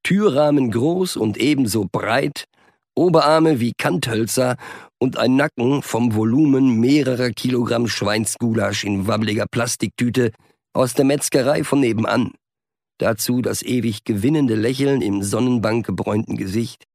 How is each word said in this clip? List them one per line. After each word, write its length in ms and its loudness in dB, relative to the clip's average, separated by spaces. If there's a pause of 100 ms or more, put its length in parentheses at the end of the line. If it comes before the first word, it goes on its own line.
Türrahmen 680 2
groß 460 -2
und 200 -2
ebenso 480 0
breit, 600 -4 (500)
Oberarme 640 4
wie 180 -2
Kanthölzer 800 -2 (400)
und 200 -2
ein 180 2
Nacken 480 0
vom 320 -2
Volumen 640 4
mehrerer 500 2
Kilogramm 580 -2
Schweinsgulasch 960 -2
in 220 -2
wabbeliger 400 -2
Plastiktüte 840 -2 (420)
aus 220 0
der 100 4
Metzgerei 580 0
von 160 0
nebenan. 520 0 (680)
Dazu 460 -2
das 180 -4
ewig 420 -2
gewinnende 520 2
Lächeln 480 0
im 180 -2
sonnenbankgebräunten 1160 -2
Gesicht 580 -6